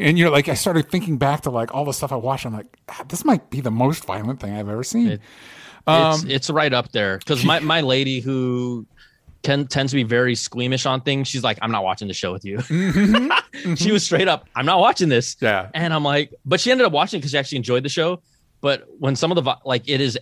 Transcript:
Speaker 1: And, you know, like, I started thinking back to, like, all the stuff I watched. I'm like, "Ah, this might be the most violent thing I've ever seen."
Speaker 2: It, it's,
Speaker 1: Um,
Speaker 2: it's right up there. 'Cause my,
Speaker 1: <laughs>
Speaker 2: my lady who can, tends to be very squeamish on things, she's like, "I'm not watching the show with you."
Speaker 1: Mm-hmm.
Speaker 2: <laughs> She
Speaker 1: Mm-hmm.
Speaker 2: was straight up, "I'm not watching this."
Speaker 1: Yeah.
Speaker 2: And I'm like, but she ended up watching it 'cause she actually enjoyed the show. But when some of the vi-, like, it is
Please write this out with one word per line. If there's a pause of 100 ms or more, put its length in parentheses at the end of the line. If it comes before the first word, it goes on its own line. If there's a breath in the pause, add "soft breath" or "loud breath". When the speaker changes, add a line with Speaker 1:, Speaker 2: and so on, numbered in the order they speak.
Speaker 1:
And,
you
know,
like,
I
started
thinking
back
to,
like,
all
the
stuff
I
watched.
I'm
like, (140)
"Ah,
this
might
be
the
most
violent
thing
I've
ever
seen."
Speaker 2:
It, (680 loud breath)
it's,
Speaker 1:
Um,
Speaker 2:
it's
right
up
there.
'Cause
my,
Speaker 1:
<laughs>
Speaker 2:
my
lady
who (560 soft breath)
can,
tends
to
be
very
squeamish
on
things,
she's
like,
"I'm
not
watching
the
show
with
you."
Speaker 1:
Mm-hmm.
Speaker 2:
<laughs> (120)
She
Speaker 1:
Mm-hmm.
Speaker 2:
was
straight
up,
"I'm
not
watching
this."
Speaker 1:
Yeah.
Speaker 2:
And
I'm
like, (100)
but
she
ended
up
watching
it
'cause
she
actually
enjoyed
the
show. (420)
But (140)
when
some
of
the
vi-,
like,
it
is